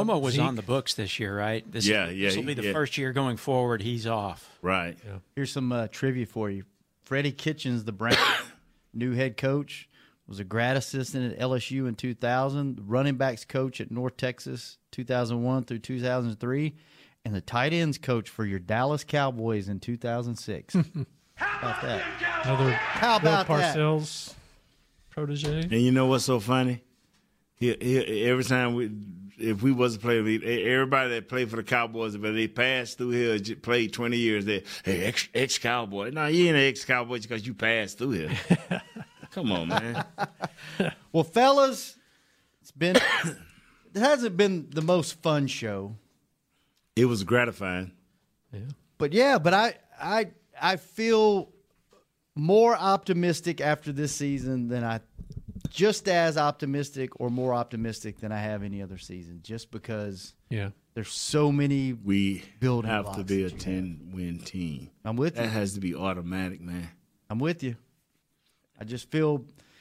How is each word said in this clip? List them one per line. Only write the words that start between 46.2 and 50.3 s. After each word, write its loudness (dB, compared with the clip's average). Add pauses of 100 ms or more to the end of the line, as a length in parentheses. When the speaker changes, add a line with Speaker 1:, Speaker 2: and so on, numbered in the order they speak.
Speaker 3:
It 8
was 0
gratifying. 0 (600)
Speaker 2:
Yeah. -12 (380)
Speaker 4:
But 0
yeah, 6
but 4
I, 4 (260)
I, 0 (300)